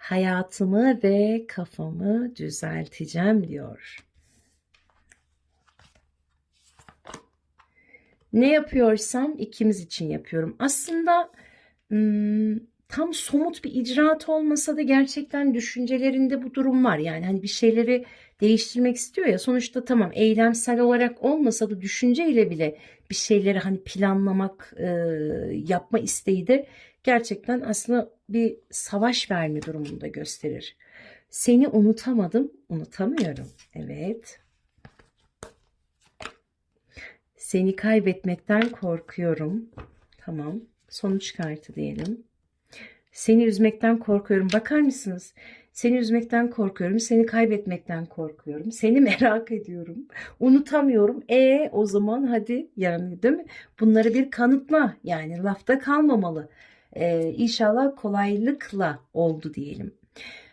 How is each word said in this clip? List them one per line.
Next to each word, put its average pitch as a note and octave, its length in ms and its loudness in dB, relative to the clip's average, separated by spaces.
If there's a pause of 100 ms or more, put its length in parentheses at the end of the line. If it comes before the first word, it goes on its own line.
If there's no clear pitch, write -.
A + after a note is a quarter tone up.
Hayatımı F#3 1000 0
ve G#3 460 2
kafamı F#3 880 -6
düzelteceğim." E3 1120 -4
diyor. C3+ 500 -14 (4000)
"Ne B3+ 200 4
yapıyorsam C4 840 2
ikimiz G#3+ 420 -2
için E3 300 -8
yapıyorum." D#3+ 480 -6
Aslında, E4 720 0 (600)
ım, G#3+ 760 0 (220)
tam D#4+ 260 -4
somut D#4+ 500 -4
bir C4+ 100 -10
icraat D4 540 0
olmasa D4+ 480 -2
da D4+ 60 -2
gerçekten C#4 720 0
düşüncelerinde B3+ 880 -2
bu B3+ 120 -12
durum C4 300 2
var. F#3+ 140 2
Yani E3 280 -6
hani F#3+ 160 -2
bir G3+ 60 -6
şeyleri A#3 560 2 (360)
değiştirmek A#3+ 560 2
istiyor - 300 -4
ya. F#3+ 120 4
Sonuçta B3 460 -2
tamam, A3+ 300 2
eylemsel A3+ 640 2
olarak A#3+ 440 2
olmasa A#3+ 460 0
da G3 100 -8
düşünceyle B3 720 2
bile D#3 280 -4 (320)
bir - 40 -8
şeyleri G3+ 440 2
hani F#3+ 260 -4
planlamak, F#3+ 960 -2
e, - 80 -4 (640)
yapma F3 460 -2
isteği F#3+ 480 -2
de C#4 200 4 (380)
gerçekten A#3+ 560 0
aslında A#3 500 -2 (180)
bir A3+ 280 0 (140)
savaş A3+ 600 -2
verme D#3 320 -2
durumunu D3+ 380 -10
da D3+ 60 -10
gösterir. - 720 -10 (540)
"Seni B3 380 4
unutamadım, A3+ 840 2 (160)
unutamıyorum." E3 800 -6 (260)
Evet. D#3 680 -10 (3000)
"Seni F#3+ 400 -2
kaybetmekten G#3 920 0
korkuyorum." F3 1040 -6 (480)
Tamam. D#3+ 420 -10 (280)
Sonuç G3 480 -6
kartı D#3 380 -8
diyelim. D3+ 500 -8 (880)
"Seni A3+ 320 4
üzmekten A3 540 2
korkuyorum." G3+ 540 0
Bakar A3+ 280 0
mısınız? G#3 540 -2 (380)
"Seni A#3+ 240 0
üzmekten A#3 540 0
korkuyorum, G3 500 -2
seni A3+ 260 4
kaybetmekten G3+ 800 -2
korkuyorum, D#3 640 -10
seni A3+ 280 4
<laughs> B3 100 6 (100)
merak A3+ 320 2
ediyorum, F3 540 -10 (340)
unutamıyorum." C4+ 880 4
E, C4 440 4
o G#3+ 140 0
zaman G#3 380 0
hadi A#3+ 520 -2
yani, F3+ 460 -4
değil C4 120 4
mi? E4+ 120 -6 (340)
Bunları A3 340 6
bir C4+ 160 0
kanıtla, C4+ 720 2
yani E3 380 -6
lafta G3+ 360 0
kalmamalı. A#3 720 0 (440)
E, E3 440 -2
inşallah A#3 600 2
kolaylıkla G3+ 1040 -2 (160)
oldu D#3 400 -2
diyelim. - 400 -10 (580)